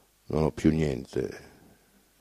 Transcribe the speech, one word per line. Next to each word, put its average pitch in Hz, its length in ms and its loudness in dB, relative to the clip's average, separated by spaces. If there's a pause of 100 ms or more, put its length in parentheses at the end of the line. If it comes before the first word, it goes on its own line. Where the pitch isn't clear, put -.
(260)
non 78 180 0
ho 71 80 2
più - 200 2
niente. 73 760 -4 (720)